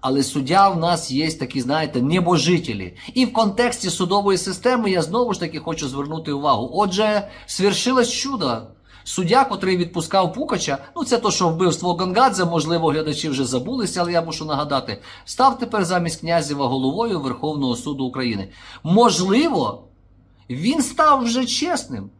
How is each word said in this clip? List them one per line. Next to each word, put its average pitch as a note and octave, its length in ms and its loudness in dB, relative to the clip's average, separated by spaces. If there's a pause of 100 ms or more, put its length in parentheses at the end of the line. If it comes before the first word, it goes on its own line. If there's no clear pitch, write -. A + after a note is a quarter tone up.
Але C3+ 200 2
суддя D#3+ 460 4
в F3+ 80 0
нас E3 340 0
є D#3 200 0
такі, C3+ 300 -4
знаєте, D3 400 0
небожителі. D3+ 920 2 (200)
І B3+ 120 4
в - 80 -4
контексті A3+ 560 0
судової G3 480 2
системи G#3+ 540 0
я F3+ 100 2
знову G#3 320 0
ж - 60 -6
таки D#3+ 200 -6
хочу D#3 280 -6
звернути D3+ 440 -6
увагу. C#3 420 0
Отже, G3+ 540 0 (180)
свершилось A#3+ 640 2
чудо. D#3 500 -4 (420)
Суддя, F#3+ 400 2
котрий F#3+ 340 0
відпускав F3 560 0
Пукача, F3+ 440 -4 (180)
ну, F4 80 -4
це A#3+ 140 0
то, A3+ 140 0
що F3 180 2
вбивство E3+ 440 0
Гонгадзе, F#3 520 2
можливо, E3 440 0
глядачі D3+ 400 -2
вже C3+ 160 0
забулися, F3+ 560 -2
але F3 100 0
я E3+ 100 2
мушу D#3+ 240 -6
нагадати, C#3 560 -4 (240)
став B3+ 340 2
тепер A3 260 -2
замість E3+ 340 -2
Князєва D3 480 0
головою D3+ 520 0
Верховного C3+ 560 -2
суду C3+ 300 -6
України. A#2+ 420 -4 (360)
Можливо, F#3+ 1000 2 (680)
він G3+ 320 0
став C#4+ 420 4
вже A#3+ 220 0
чесним. A#3+ 640 -4 (100)